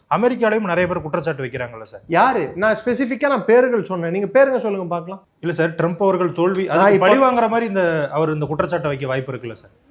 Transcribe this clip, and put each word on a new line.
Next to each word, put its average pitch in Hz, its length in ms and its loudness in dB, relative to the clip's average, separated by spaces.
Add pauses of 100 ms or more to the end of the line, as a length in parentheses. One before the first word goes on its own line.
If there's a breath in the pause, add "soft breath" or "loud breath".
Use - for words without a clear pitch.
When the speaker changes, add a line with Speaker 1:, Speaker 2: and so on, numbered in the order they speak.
(160 soft breath)
Speaker 1:
அமெரிக்காலையும் 220 500 0
நிறைய 175 220 0
பேர் 180 140 -4
குற்றச்சாட்டு 151 420 -4
வைக்கிறாங்கல்ல 120 380 -10
சார்? 107 260 -20
Speaker 2:
யாரு? 185 480 2
நான் 190 200 0 (100)
ஸ்பெசிஃபிக்கா 247 420 -2
நான் 262 180 -2
பேர்கள் 240 380 4
சொன்னேன், 170 280 -6
நீங்க 196 140 -4
பேருங்க 262 320 4
சொல்லுங்க 190 300 -4
பார்க்கலாம். 175 400 -8 (120)
Speaker 1:
இல்ல 165 160 -4
சார், 160 140 2
ட்ரம்ப் 165 300 -2
அவர்கள் 185 320 2
தோல்வி, 185 340 0
Speaker 2:
நான் 151 120 0
Speaker 1:
அதுக்கு 196 160 6
Speaker 2:
இப்ப 185 140 6
Speaker 1:
பழி 247 120 6
வாங்குற 240 300 2
மாதிரி 233 160 0
இந்த, 165 460 0
அவர் 156 220 0
இந்த 151 120 -4
குற்றச்சாட்டை 151 440 -2
வைக்க 139 180 -6
வாய்ப்பு 131 240 -4
இருக்குல்ல 120 200 -10
சார்? - 200 -20 (200)